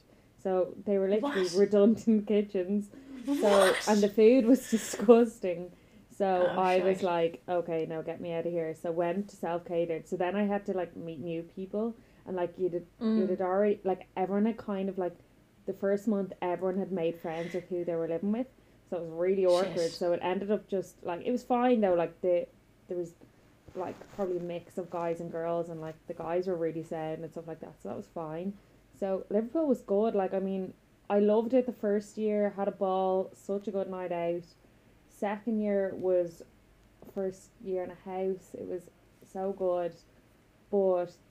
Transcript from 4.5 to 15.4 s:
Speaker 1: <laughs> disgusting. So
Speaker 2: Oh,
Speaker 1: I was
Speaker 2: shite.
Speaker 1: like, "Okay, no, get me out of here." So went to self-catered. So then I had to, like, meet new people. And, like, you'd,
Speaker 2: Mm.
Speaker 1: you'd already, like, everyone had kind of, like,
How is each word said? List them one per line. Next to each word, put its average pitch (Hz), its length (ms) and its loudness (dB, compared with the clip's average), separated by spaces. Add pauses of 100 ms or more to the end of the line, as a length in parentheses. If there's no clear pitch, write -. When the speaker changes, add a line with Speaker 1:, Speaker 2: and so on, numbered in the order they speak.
Speaker 1:
<laughs> 226 60 0
disgusting. 202 960 4 (380)
So 185 400 2
Speaker 2:
Oh, 180 100 -4
Speaker 1:
I 185 200 4
was 185 180 2
Speaker 2:
shite. - 40 -6
Speaker 1:
like, 170 460 0
"Okay, 170 380 -2
no, 160 160 -6
get 165 180 -8
me 175 120 -8
out 165 140 -2
of 170 60 -4
here." 160 220 -4
So 170 180 -6
went 175 380 -2
to - 60 -20
self-catered. 170 720 -2
So 190 100 -6
then 180 200 -2
I 208 80 0
had 202 220 -2
to, 202 60 -4
like, 175 240 -4
meet 165 240 -12
new 170 220 -6
people. 202 520 -6 (320)
And, 185 100 -6
like, 175 220 -4
you'd, 175 280 -2 (140)
Speaker 2:
Mm. 220 280 2
Speaker 1:
you'd 190 120 -2
already, 202 440 2
like, 185 220 -2 (100)
everyone 196 300 0
had 226 120 -2
kind 196 300 -4
of, 190 100 -8
like, 175 180 -4 (500)